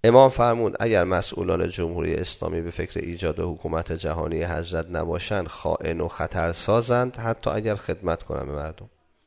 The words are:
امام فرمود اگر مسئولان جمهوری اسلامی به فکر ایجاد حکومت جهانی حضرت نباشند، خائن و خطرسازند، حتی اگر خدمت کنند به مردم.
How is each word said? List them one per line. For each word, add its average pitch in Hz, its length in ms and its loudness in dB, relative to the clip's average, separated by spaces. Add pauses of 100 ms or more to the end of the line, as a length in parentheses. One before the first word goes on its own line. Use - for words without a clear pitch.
امام 127 260 10
فرمود 117 500 2
اگر 110 240 4
مسئولان 87 680 0
جمهوری 82 460 -2
اسلامی 82 460 -4
به 85 100 -8
فکر - 280 -6
ایجاد 85 400 -4
حکومت 85 520 -4
جهانی 80 520 -2
حضرت 85 460 -4
نباشند، 85 580 -2
خائن - 540 -4
و 85 60 -2
خطرسازند، 113 1080 0
حتی 113 320 -4
اگر 107 260 -2
خدمت 90 480 -4
کنند 69 220 -6
به 69 60 -8
مردم. 78 380 -10 (380)